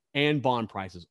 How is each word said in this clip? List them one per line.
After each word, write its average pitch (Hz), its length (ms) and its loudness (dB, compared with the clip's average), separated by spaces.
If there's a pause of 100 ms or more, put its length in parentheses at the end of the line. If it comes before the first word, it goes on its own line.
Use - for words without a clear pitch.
(140)
and 147 260 2
bond 120 300 0
prices. 90 400 -10